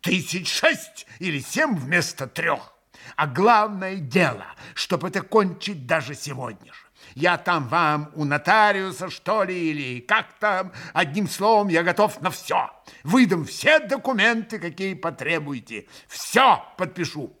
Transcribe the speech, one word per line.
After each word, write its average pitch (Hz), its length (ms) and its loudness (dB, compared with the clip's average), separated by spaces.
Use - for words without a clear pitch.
тысяч 180 500 -2
шесть - 560 -2
или 165 200 -4
семь 269 360 0
вместо 147 520 -2
трёх. 160 480 -4
А 151 120 0
главное 196 680 2
дело, 135 500 0
чтоб - 300 -4
это 185 160 -4
кончить 185 680 0
даже 147 280 -2
сегодня 127 580 -12
же. - 60 -20
Я 170 220 2
там 160 300 -2
вам 151 480 0
у 151 100 -2
нотариуса, 190 840 2
что 214 340 -2
ли, 180 280 -2
или 127 300 -6
как 208 380 0
там, 190 320 0
одним 175 340 0
словом, 208 420 2
я 165 140 2
готов 196 380 2
на - 100 -2
всё. - 400 -4
Выдам 180 420 4
все - 340 2
документы, 226 800 0
какие 185 360 -6
потребуете. 143 920 -6
Всё - 580 2
подпишу. 151 640 -6